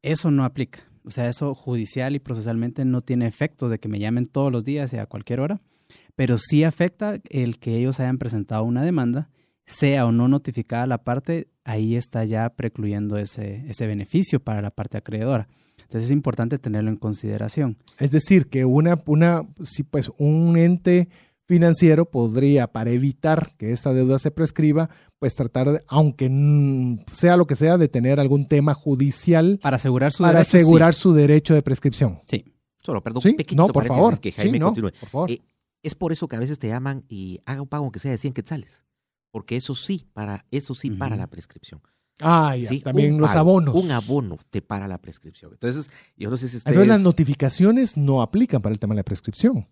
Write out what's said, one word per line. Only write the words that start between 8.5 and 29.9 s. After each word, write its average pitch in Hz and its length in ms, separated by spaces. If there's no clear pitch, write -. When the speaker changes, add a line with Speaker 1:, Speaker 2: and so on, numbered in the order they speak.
Speaker 1:
una 120 180
demanda, 147 480
sea 139 420
o 117 60
no 120 160
notificada 123 580
la 123 160
parte, 135 460
ahí 110 320
está 120 280
ya 113 260
precluyendo 104 680
ese, 104 520
ese 113 180
beneficio 107 520
para 107 240
la 104 80
parte 107 280
acreedora. 110 500
Entonces 113 240
es 123 80
importante 131 460
tenerlo 107 320
en 107 60
consideración. 110 800
Speaker 2:
Es 139 140
decir, 156 360
que 131 160
una, 156 420
una, 160 360
si 147 200
pues 139 360
un 160 380
ente 175 520
financiero 170 600
podría, 127 680
para 113 180
evitar 143 680
que 107 140
esta 131 200
deuda 131 260
se 151 120
prescriba, 156 580
pues 131 160
tratar 131 360
de, 151 180
aunque, 143 420
mm, 135 680
sea 175 240
lo 175 100
que 143 100
sea, 160 200
de 160 120
tener 131 320
algún 139 260
tema 147 260
judicial 156 880
Speaker 1:
Para 131 160
asegurar 135 360